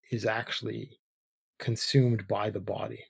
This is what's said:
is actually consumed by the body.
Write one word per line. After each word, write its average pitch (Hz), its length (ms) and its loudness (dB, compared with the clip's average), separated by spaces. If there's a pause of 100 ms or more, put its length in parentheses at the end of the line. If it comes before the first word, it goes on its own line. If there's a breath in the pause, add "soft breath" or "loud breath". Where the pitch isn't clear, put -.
(100)
is 117 160 -2
actually 110 720 -4 (600)
consumed 117 680 2
by 104 220 0
the 101 100 -4
body. 104 500 -6